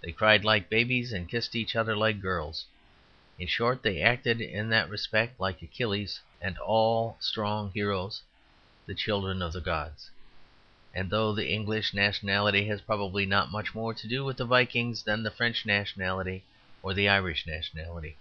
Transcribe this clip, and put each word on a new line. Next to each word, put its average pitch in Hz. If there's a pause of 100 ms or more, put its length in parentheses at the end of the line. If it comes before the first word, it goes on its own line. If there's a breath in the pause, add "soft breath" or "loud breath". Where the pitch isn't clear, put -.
They 87
cried 107
like 107
babies 120
and 87
kissed -
each 113
other 110
like 107
girls. 87 (720)
In 85
short, 120
they 90
acted 117
in 107
that 104
respect 107
like 95
Achilles 101 (220)
and 95
all 113
strong 104
heroes, 101 (640)
the 101
children 95
of 85
the 87
gods. 78 (840)
And 92
though 107
the 101
English 107
nationality 101
has 104
probably 101
not 98
much 104
more 113
to -
do 131
with 131
the 127
Vikings 120
than 110
the 107
French 117
nationality 95 (380 soft breath)
or 95
the 101
Irish 95
nationality 78